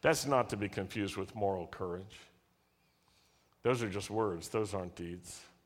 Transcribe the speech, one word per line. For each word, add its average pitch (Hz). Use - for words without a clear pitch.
That's 147
not 127
to 113
be 101
confused 98
with 95
moral 98
courage. 92
Those 120
are 107
just 95
words. 101
Those 107
aren't 90
deeds. 87